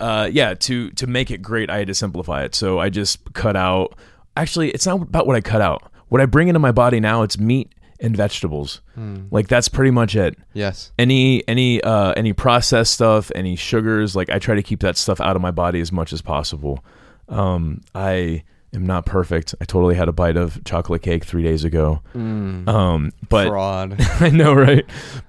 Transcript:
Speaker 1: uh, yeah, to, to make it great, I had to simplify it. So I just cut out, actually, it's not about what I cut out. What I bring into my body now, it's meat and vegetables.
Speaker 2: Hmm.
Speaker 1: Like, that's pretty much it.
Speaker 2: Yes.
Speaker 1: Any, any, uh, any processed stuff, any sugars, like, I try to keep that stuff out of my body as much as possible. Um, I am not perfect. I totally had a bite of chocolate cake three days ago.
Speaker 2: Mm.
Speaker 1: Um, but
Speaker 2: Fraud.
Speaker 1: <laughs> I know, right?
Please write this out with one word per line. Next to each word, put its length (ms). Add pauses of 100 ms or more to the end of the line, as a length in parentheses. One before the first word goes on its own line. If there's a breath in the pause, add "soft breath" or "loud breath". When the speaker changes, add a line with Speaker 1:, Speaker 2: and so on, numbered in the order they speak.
Speaker 1:
uh, 300
yeah, 220
to, 380
to 160
make 240
it 100
great, 300
I 80
had 80
to 80
simplify 500
it. 100
So 240
I 120
just 420
cut 240
out, 380 (420 soft breath)
actually, 360
it's 140
not 140
about 260
what 80
I 60
cut 220
out. 200 (260 soft breath)
What 120
I 60
bring 220
into 120
my 120
body 280
now, 220
it's 160
meat 340 (280 soft breath)
and 140
vegetables. 680 (120)
Speaker 2:
Hmm. 360
Speaker 1:
Like, 180
that's 200
pretty 240
much 220
it. 220 (160)
Speaker 2:
Yes. 460
Speaker 1:
Any, 500
any, 340
uh, 360
any 160
processed 580
stuff, 420
any 220
sugars, 580
like, 140
I 100
try 180
to 60
keep 180
that 180
stuff 240
out 140
of 60
my 100
body 280
as 100
much 220
as 80
possible. 640 (460 soft breath)
Um, 500 (140)
I 500 (300)
am 120
not 200
perfect. 560
I 20
totally 300
had 140
a 40
bite 240
of 280
chocolate 380
cake 220
three 180
days 220
ago. 360 (140)
Speaker 2:
Mm. 540
Speaker 1:
Um, 440 (180)
but 180
Speaker 2:
Fraud. 500
Speaker 1:
<laughs> 220
I 80
know, 260
right? 300 (440 loud breath)